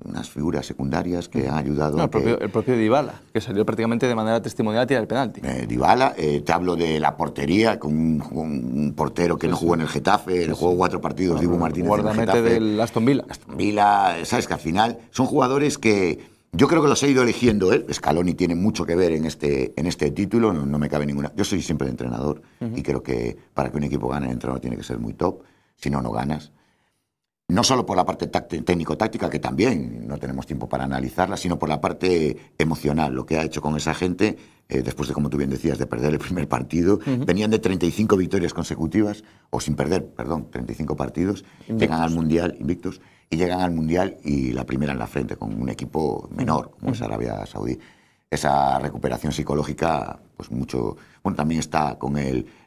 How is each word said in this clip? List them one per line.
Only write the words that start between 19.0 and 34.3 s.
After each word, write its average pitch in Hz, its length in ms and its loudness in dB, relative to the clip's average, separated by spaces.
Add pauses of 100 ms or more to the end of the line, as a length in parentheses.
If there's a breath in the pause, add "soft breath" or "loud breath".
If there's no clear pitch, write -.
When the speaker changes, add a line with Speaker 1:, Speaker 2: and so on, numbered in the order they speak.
Speaker 1:
en 78 140 0
este, 73 500 0
en 76 140 -2
este 73 240 0
título, 101 400 2
no, 73 140 -2
no 73 120 -2
me 73 100 0
cabe 76 160 0
ninguna... 71 300 -4
Yo 98 100 0
soy 92 180 -2
siempre 71 240 -2
de 64 40 -2
entrenador 62 520 -4 (180 soft breath)
Speaker 2:
Ujú. 117 160 -6
Speaker 1:
y - 80 -6
creo 65 180 -2
que 58 340 -4 (180 loud breath)
para 67 180 -2
que 71 40 -6
un 73 60 -2
equipo 65 260 -2
gane, 69 180 -4
el 62 80 -4
entrenador 62 260 -6
tiene 60 160 -6
que 50 80 -12
ser 58 160 -8
muy 57 140 -8
top, - 280 -2 (320 soft breath)
si - 160 -4
no, 69 100 0
no 60 120 -4
ganas. 69 400 -4 (960)
No 98 160 2
solo 120 220 4
por 101 140 0
la 87 80 4
parte 85 240 -4
tácti-, - 340 -4
técnico-táctica, 87 640 0
que 78 100 -2
también 64 720 0
no 69 80 -6
tenemos 65 300 -8
tiempo - 200 -6
para 65 180 -4
analizarla, 67 520 0
sino 87 220 -2
por 78 100 0
la 76 100 0
parte 80 600 2 (180 loud breath)
emocional, 76 560 0
lo 64 140 -6
que 78 100 0
ha 78 60 0
hecho 76 180 -4
con 76 160 -2
esa 76 160 -2
gente, 90 460 0 (320 loud breath)